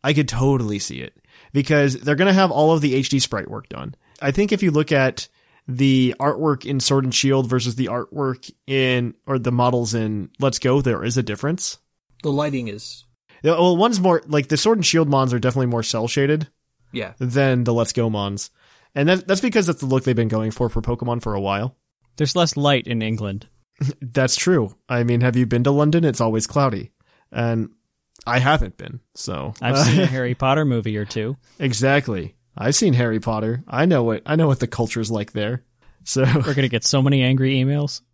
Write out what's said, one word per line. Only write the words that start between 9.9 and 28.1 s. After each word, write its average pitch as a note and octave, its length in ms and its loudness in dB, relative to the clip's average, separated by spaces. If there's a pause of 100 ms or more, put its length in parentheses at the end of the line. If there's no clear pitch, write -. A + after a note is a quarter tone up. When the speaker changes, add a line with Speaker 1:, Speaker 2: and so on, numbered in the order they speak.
Speaker 1:
in G#2+ 340 -4 (100)
Let's C#3 200 0
Go, C3+ 240 2
there A#2+ 200 -2
is A#2 140 -2
a B2+ 60 0
difference. C3+ 560 -6 (440)
Speaker 2:
The D3+ 80 -4
lighting C#3 380 -4
is - 360 -14 (380)
Speaker 1:
Yeah, D#3+ 100 2
well, F3 240 4
one's G#3+ 240 2
more, F3+ 260 2
like, D3 220 -2
the D#3 100 0
Sword A3 200 2
and E3 80 -2
Shield D#3+ 220 2
mons C3 240 2
are B2 60 -2
definitely B2+ 300 0
more A#2 140 -2
cel A2+ 240 -4
shaded C#3+ 420 0 (440)
Speaker 2:
Yeah. G#2+ 260 -8
Speaker 1:
than B2+ 460 0
the A#2+ 100 0
Let's A#2 200 0
Go A2+ 160 0
mons. G2+ 400 -6 (440)
And C#3+ 140 2
that, F#3 180 2
that's F#3+ 140 0
because G#3+ 260 2
that's E3+ 140 -2
the C#3 60 -6
look C3 180 0
they've B2+ 100 2
been A2+ 140 0
going A2 220 -2
for, A#2 180 -2
for A2+ 140 -2
Pokemon A#2+ 400 -4
for G#2+ 120 -4
a G2 60 -4
while. G2+ 360 -4 (400)
Speaker 3:
There's D3+ 200 -2
less E3 220 2
light C#3+ 280 2
in A2+ 160 -2
England. G#2 460 -6 (260)
Speaker 1:
<laughs> - 260 -4
That's C3 360 0
true. C#3 400 0 (120)
I A#2+ 140 0
mean, A#2+ 200 2
have B2 140 2
you B2 100 2
been A#2+ 180 0
to C#3 80 4
London? D3+ 320 2
It's B2+ 160 0
always A2 260 0
cloudy. C3 460 -2 (400)
And A#2 380 -2 (560)